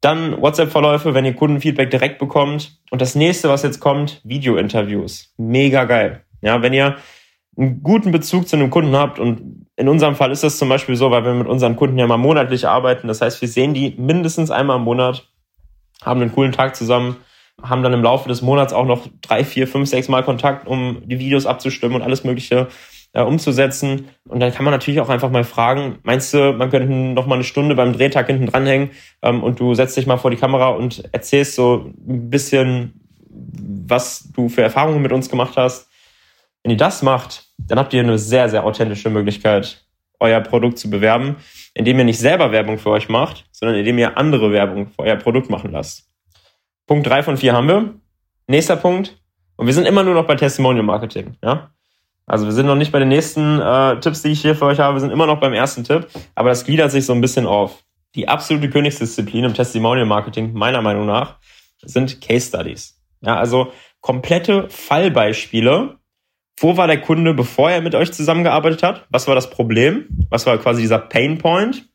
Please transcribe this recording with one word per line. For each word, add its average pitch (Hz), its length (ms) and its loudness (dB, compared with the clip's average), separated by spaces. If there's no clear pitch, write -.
Dann 160 420 0
WhatsApp-Verläufe, 151 720 2
wenn 131 100 2
ihr 131 100 0
Kundenfeedback 143 540 0
direkt 135 300 -2
bekommt. 147 640 -2
Und 127 100 -4
das 127 140 -4
nächste, 165 340 2
was 139 140 2
jetzt 143 160 -4
kommt, 147 460 -2
Video-Interviews. 104 1120 -4
Mega 131 480 2
geil. 110 400 0
Ja, 113 200 0
wenn 127 120 0
ihr 139 240 2
einen 131 280 -2
guten 208 260 2
Bezug 175 380 0
zu - 80 -2
einem 139 140 2
Kunden 147 260 2
habt, 143 240 0
und - 460 -6
in 131 120 0
unserem 151 280 4
Fall 135 160 2
ist 139 100 -6
das 147 160 0
zum 139 100 0
Beispiel 131 280 0
so, 127 160 4
weil 120 120 2
wir 123 100 0
mit 123 120 -2
unseren 120 300 0
Kunden 131 220 0
ja 120 100 2
mal 117 80 4
monatlich 127 500 2
arbeiten. 127 400 0
Das 110 140 -4
heißt, 113 200 -2
wir 127 80 -4
sehen 131 260 0
die 135 220 -4
mindestens 160 540 -2
einmal 131 280 0
im 120 40 -2
Monat, 123 460 -2
haben 127 180 0
einen 117 120 -2
coolen 135 180 2
Tag 131 240 -2
zusammen, 123 440 -2
haben 127 220 -2
dann 127 80 4
im 123 100 0
Laufe 127 260 2
des 123 140 -4
Monats 139 300 2
auch 120 140 0
noch 123 200 -2
drei, 113 240 0
vier, 131 240 -2
fünf, 139 200 -2
sechs 127 200 -2
Mal 131 160 0
Kontakt, 135 420 -2
um 127 380 -4
die 123 160 -6
Videos 135 260 0
abzustimmen 127 480 -4
und 123 80 -2
alles 131 220 -4
Mögliche, 127 420 -2
äh, 120 60 0
umzusetzen. 135 880 0
Und - 140 -4
dann 123 120 0
kann 135 120 -6
man 147 80 2
natürlich 143 280 0
auch 123 100 -2
einfach 127 200 0
mal 123 140 2
fragen, 127 580 -2
"Meinst 131 300 -2
du, 139 220 4
man 127 160 -2
könnte 131 200 2
noch 131 360 -2
mal 135 80 0
eine 127 100 -2
Stunde 143 300 0
beim 123 180 2
Drehtag 131 340 0
hinten 131 200 0
dranhängen, 135 440 0
ähm, 120 220 0
und 120 180 -2
du 123 140 2
setzt 127 240 0
dich 127 80 -2
mal 127 100 2
vor 127 140 0
die 117 80 -4
Kamera 131 320 2
und 117 420 -4
erzählst 139 420 0
so 123 380 0
ein 120 220 -6
bisschen, 127 760 -2
was - 1080 -6
du 120 140 0
für 120 140 0
Erfahrungen 143 400 2
mit 131 100 0
uns 131 160 -2
gemacht 131 300 -2
hast?" 127 320 -2
Wenn 117 60 -2
ihr 110 80 2
das 180 240 0
macht, 131 460 -2
dann - 200 -2
habt 135 140 -2
ihr 127 80 2
eine 117 180 2
sehr, 117 300 2
sehr 107 160 0
authentische 107 460 -2
Möglichkeit, 104 760 -2
euer 113 220 4
Produkt 117 380 0
zu - 100 -10
bewerben, 113 480 0
indem 123 240 2
ihr 127 60 6
nicht 113 140 2
selber 139 340 2
Werbung 107 260 0
für 104 120 -2
euch 107 180 0
macht, 120 420 -2
sondern 113 260 -2
indem 113 220 0
ihr 117 180 0
andere 135 360 2
Werbung 101 340 0
für - 160 -12
euer 107 140 0
Produkt 123 340 -2
machen 131 220 -6
lasst. - 360 -12
Punkt 147 200 2
drei 135 160 2
von 147 140 -2
vier 127 160 4
haben 120 160 4
wir. 208 260 2
Nächster 160 300 2
Punkt. 185 440 -2
Und 120 100 -2
wir 131 80 4
sind 175 120 4
immer 196 180 4
nur 185 100 2
noch 165 120 2
bei 151 100 2
Testimonial 131 480 2
Marketing, 104 580 -4
ja? 131 280 -4
Also 107 200 -2
wir 107 80 -4
sind 131 140 2
noch 139 100 4
nicht 147 160 0
bei - 80 2
den 135 80 2
nächsten, 151 520 2
äh, 127 380 2
Tipps, 156 240 -4
die 151 60 -2
ich 151 140 -2
hier 156 120 4
für 147 120 0
euch 143 120 2
habe. 143 160 2
Wir 135 60 -2
sind 139 100 -2
immer 151 160 2
noch 151 140 0
beim 135 120 0
ersten 123 300 -2
Tipp. 156 240 -2
Aber 120 140 2
das 120 140 -2
gliedert 147 280 2
sich 135 120 0
so 127 80 0
ein 120 80 2
bisschen 123 260 0
auf. 101 360 -2
Die - 140 -6
absolute 147 420 -2
Königsdisziplin 123 760 -2
im 117 100 0
Testimonial 120 520 0
Marketing, 107 460 -4
meiner 113 300 -2
Meinung 104 240 -2
nach, 110 320 -4
sind - 380 -4
Case 120 260 -2
Studies. - 560 -10
Ja, 113 140 -2
also 123 360 0
komplette 180 680 -2
Fallbeispiele. 135 1300 0
Wo 170 160 2
war 180 100 2
der 156 140 2
Kunde, 165 340 2
bevor 135 360 2
er 175 100 0
mit 165 160 -2
euch 170 160 0
zusammengearbeitet 160 720 0
hat? 196 260 -2
Was - 160 -2
war 139 80 2
das 127 160 -2
Problem? 123 560 0
Was 117 160 -2
war 123 120 2
quasi 117 240 0
dieser 110 160 2
Pain 143 400 -2
Point? 190 560 -2